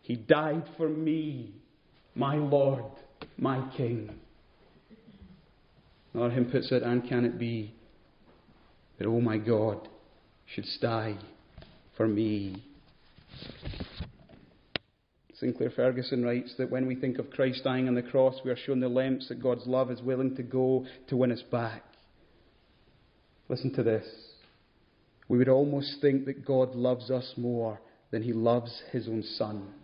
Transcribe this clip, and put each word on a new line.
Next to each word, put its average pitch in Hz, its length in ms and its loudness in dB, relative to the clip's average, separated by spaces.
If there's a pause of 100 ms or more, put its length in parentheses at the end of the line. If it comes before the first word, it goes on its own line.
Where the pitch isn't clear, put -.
He 123 160 -4
died 151 480 2 (140)
for 160 100 0
me, 151 640 -2 (640)
my 139 220 0
Lord, 139 480 4 (520)
my 131 400 0
King. 113 420 -4 (2000)
Another 120 180 2
hymn 123 180 2
puts 131 220 0
it, 123 100 4
"And 120 240 2
can 120 180 2
it 120 140 0
be 113 360 -4 (1200)
that, 101 80 -2
oh 117 140 2
my 110 160 2
God, 107 520 0 (580)
shouldst - 340 -8
die 110 380 -2 (760)
for 110 100 4
me?" 104 580 0 (2750)
Sinclair - 360 -2
Ferguson 123 540 0
writes 123 320 -2
that 127 140 -2
when 131 160 0
we 131 80 -2
think 131 240 -2
of - 120 -6
Christ 131 340 0
dying 127 240 2
on 127 60 4
the 123 80 0
cross, 131 420 2
we 127 60 -2
are 123 60 0
shown 131 240 -2
the 127 80 0
lengths 127 400 0
that 120 140 -8
God's 123 240 0
love 127 240 2
is 117 100 -6
willing 131 360 0
to 127 60 -6
go 131 440 2 (220)
to 131 80 0
win 123 160 4
us 113 100 -4
back. 117 400 -4 (1700)
Listen 131 260 -2
to 131 80 0
this. 110 240 2 (1200)
We 123 100 4
would 127 100 6
almost 139 520 2
think 135 260 4
that 139 180 -8
God 127 320 2
loves 120 340 0
us 127 260 -2
more 117 440 -2 (300)
than 110 120 -2
he 120 100 -2
loves 117 500 2 (100)
his 113 160 -4
own 113 140 -2
Son. 104 600 -6